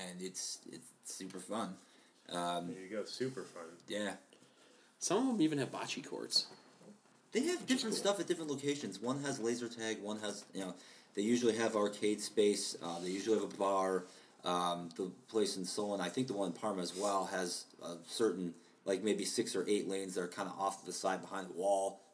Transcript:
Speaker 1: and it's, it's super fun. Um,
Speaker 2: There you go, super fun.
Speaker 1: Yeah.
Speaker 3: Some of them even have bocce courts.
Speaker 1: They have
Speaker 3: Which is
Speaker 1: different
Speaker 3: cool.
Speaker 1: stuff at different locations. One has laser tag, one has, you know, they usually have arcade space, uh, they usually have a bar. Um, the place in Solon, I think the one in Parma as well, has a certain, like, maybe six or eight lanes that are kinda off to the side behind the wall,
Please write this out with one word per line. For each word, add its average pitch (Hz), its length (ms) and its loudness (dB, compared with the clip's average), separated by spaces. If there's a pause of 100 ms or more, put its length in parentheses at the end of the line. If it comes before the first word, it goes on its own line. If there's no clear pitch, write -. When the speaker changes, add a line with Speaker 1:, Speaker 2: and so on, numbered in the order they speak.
Speaker 1:
and 90 140 -10
it's, - 380 -6 (120)
it's - 140 -12 (200)
super 95 340 -8
fun. 101 340 -4 (580)
Um, 87 360 0
Speaker 2:
There 85 160 -6
you 92 120 -12
go, 101 100 -2
super 127 360 -4
fun. 85 220 -10 (240)
Speaker 1:
Yeah. 101 240 -2 (880)
Speaker 3:
Some 180 180 2
of 262 160 4
them 202 80 2
even 156 160 4
have 131 140 0
bocce - 360 -4
courts. - 380 0 (840)
Speaker 1:
They 214 80 2
have 330 220 2
Speaker 3:
Which - 0 -
is 180 40 -10
Speaker 1:
different 226 300 2
Speaker 3:
cool. - 80 0
Speaker 1:
stuff 196 160 4
at 160 80 -2
different 160 240 0
locations. 135 500 -2
One 135 220 0
has 127 160 -2
laser 117 300 0
tag, 110 340 -2
one 107 160 -4
has, 101 340 -6
you 95 80 -4
know, 92 140 -4 (400)
they 101 80 2
usually 117 320 6
have 110 200 4
arcade 104 460 2
space, - 600 4
uh, 85 160 -4
they 90 100 -4
usually 101 300 2
have 98 120 -2
a 95 60 -10
bar. 95 460 4 (400)
Um, 87 540 0
the 92 140 -2 (180)
place 107 280 4
in 92 80 -2
Solon, 104 360 -2
I 90 80 0
think 131 160 0
the 101 80 -2
one 98 140 2
in 87 60 -2
Parma 101 280 -2
as 87 140 -4
well, 98 300 2
has 92 400 -2 (180)
a 85 140 -8 (100)
certain, 92 480 2 (300)
like, 95 180 0
maybe 101 200 2
six 117 320 0
or 117 140 2
eight 104 180 2
lanes 95 280 -4
that 92 60 0
are 90 60 -2
kinda 95 300 -6
off 92 220 -2
to - 80 -16
the 90 60 -6
side 92 280 0
behind 95 280 -6
the - 40 -10
wall, 95 480 2 (120)